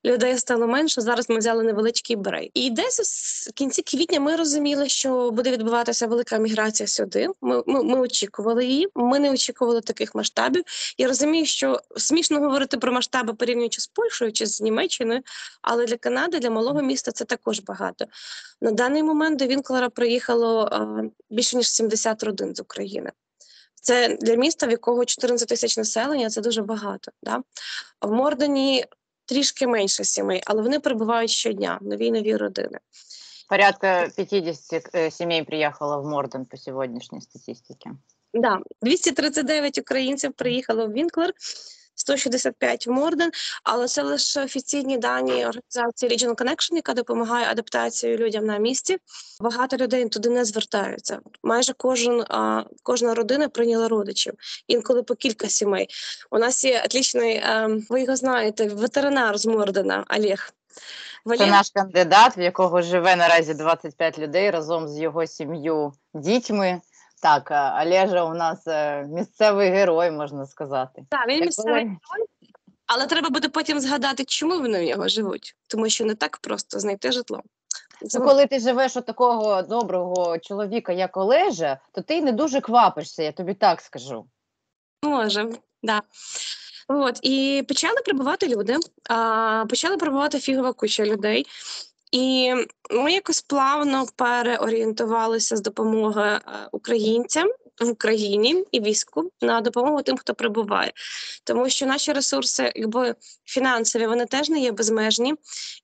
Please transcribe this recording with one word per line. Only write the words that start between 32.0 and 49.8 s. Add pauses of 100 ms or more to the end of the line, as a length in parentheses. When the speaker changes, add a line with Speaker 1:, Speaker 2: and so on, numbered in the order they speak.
Speaker 1:
нові
родини. (720)
Speaker 2:
Порядка
п'ятдесят,
е,
сімей
приїхало
в
Морден
по
сьогоднішній
статистиці. (440)
Speaker 1:
Да, (220)
двісті
тридцять
дев'ять
українців
приїхало
в
Вінклер, (600)
сто
шістдесят
п'ять
в
Морден, (320)
але
це
лише
офіційні
дані
організації
Regional
Connection,
яка
допомагає
адаптації
людям
на
місці. (440)
Багато
людей